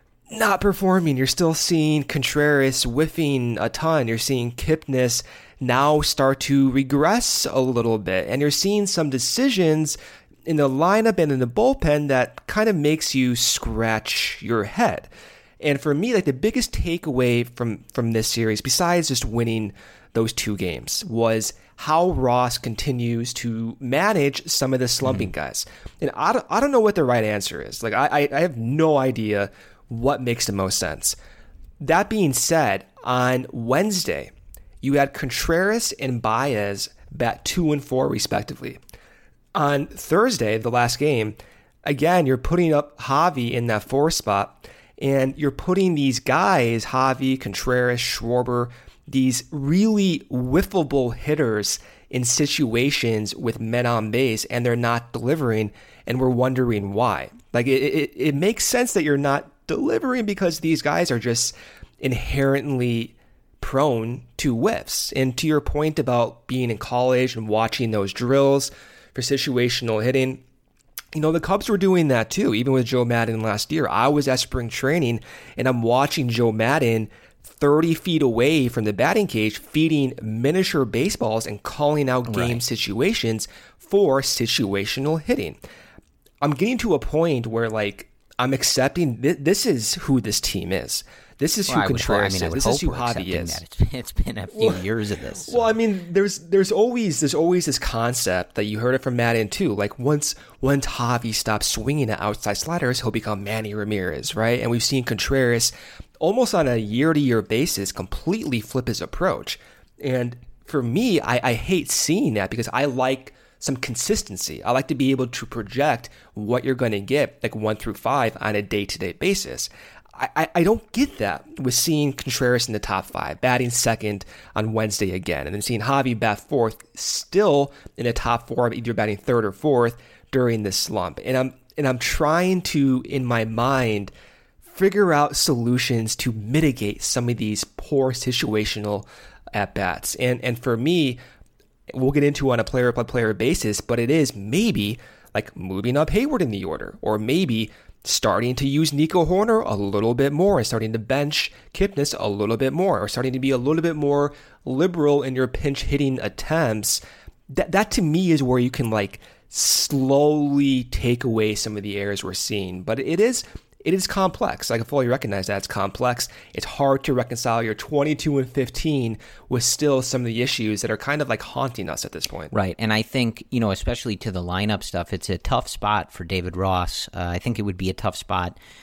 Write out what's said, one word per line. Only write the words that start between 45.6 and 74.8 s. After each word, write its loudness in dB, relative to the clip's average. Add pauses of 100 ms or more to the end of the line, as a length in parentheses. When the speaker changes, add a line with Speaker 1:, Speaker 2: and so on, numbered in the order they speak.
Speaker 1:
these 2
guys, 2
Javi, 0
Contreras, 0
Schwarber, -2 (380)
these 2
really 2 (100)
whiffable 0
hitters 0 (320)
in -2
situations 0
with -4
men 0
on 0
base, 0
and -4
they're 2
not -2
delivering, 0 (340)
and -2
we're 4
wondering 0
why. 0 (200)
Like, 0
it, 4
it, 0
it 0
makes 0
sense 0
that 2
you're 4
not 0 (140)
delivering 0
because 0
these 0
guys 2
are 2
just -2 (420)
inherently 0 (460)
prone 0 (160)
to 0
whiffs. -2
And 0
to -2
your 4
point -2
about 0
being -2
in -4
college 0
and -6
watching 0
those -2
drills 2 (440)
for -8
situational 0
hitting, 0 (720)
you -4
know, 4
the 2
Cubs -2
were 2
doing 4
that 2
too, 0
even 0
with 4
Joe 2
Maddon 0
last -2
year. 0
I 2
was 2
at 2
spring -4
training, 0 (360)